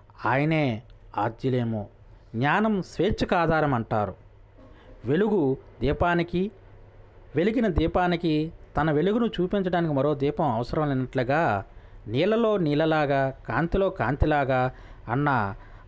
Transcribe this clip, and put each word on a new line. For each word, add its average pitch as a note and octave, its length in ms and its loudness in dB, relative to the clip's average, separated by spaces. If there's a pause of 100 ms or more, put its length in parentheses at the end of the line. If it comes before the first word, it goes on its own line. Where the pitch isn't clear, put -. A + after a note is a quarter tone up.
(260)
ఆయనే C#3 560 0 (360)
ఆద్యులేమో. A2+ 680 -2 (500)
"జ్ఞానం F#3 460 0
స్వేచ్ఛకు G#3+ 520 -2
ఆధారం" D#3+ 400 2
అంటారు. A2 400 -2 (920)
వెలుగు D#3 520 2 (240)
దీపానికి, E3+ 680 0 (840)
వెలిగిన A3 300 2
దీపానికి E3+ 840 0 (240)
తన D3+ 140 2
వెలుగును G3 360 2
చూపించడానికి F3+ 680 0
మరో C#3+ 200 2
దీపం C#3+ 380 0
అవసరం C3 360 -2
లేనట్లుగా, C3 760 0 (440)
నీళ్ళలో G#3 480 2
నీళ్ళలాగా, D3 760 2 (160)
కాంతిలో E3+ 420 0
కాంతిలాగా C3 800 0 (360)
అన్న B2 460 0 (340)